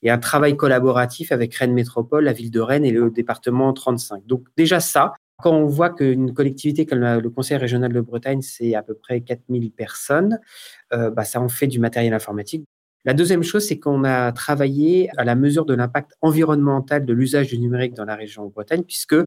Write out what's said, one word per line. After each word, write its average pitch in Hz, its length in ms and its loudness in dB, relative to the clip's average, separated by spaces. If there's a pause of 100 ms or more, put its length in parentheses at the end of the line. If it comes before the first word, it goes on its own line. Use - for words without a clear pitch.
et 113 80 2
un 120 80 4
travail 143 400 2
collaboratif 127 720 2
avec 120 220 0
Rennes 123 180 0
Métropole, 123 520 0
la 131 100 2
ville 117 160 -8
de 113 100 0
Rennes 139 240 2
et 131 60 4
le 117 200 2
département 123 640 0
trente-cinq. 120 540 -6
Donc 123 220 -4 (100)
déjà 165 220 4
ça, - 340 2 (280)
quand 170 120 4
on 156 100 4
voit 147 240 2
qu'une 131 460 0
collectivité 143 500 0
comme 143 140 0
la, 120 220 2
le 117 100 -4
Conseil 131 260 -2
régional 123 340 0
de 120 120 0
Bretagne, 120 400 -4
c'est 117 320 -4
à 107 80 -2
peu 110 100 -10
près 120 300 -6
quatre 120 260 -8
mille 117 220 -4
personnes, 175 720 -2 (520)
euh, 117 160 0
bah, 110 160 -2
ça 120 160 -4
en 123 80 0
fait 135 200 -2
du 123 100 -2
matériel 117 340 0
informatique. 107 540 -6 (400)
La 131 60 2
deuxième 170 300 2
chose, 208 240 -2
c'est 151 120 -4
qu'on 143 260 0
a 127 280 2
travaillé 147 840 2
à 123 60 0
la 120 100 2
mesure 147 320 2
de 135 80 2
l'impact 123 380 -2 (100)
environnemental 147 840 2
de 120 80 -2
l'usage 131 360 2
du 120 100 -4
numérique 123 340 -2
dans 110 140 -10
la 107 100 -8
région 104 300 -14
Bretagne, 107 360 -6
puisque - 340 -2 (100)